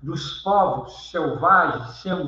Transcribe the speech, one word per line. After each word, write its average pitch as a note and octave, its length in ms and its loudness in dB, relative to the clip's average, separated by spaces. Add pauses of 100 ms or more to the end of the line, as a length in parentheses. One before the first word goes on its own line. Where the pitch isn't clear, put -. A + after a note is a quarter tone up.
dos C#3+ 400 -8
povos - 680 0
selvagens, D3+ 920 0
sendo F3 260 -4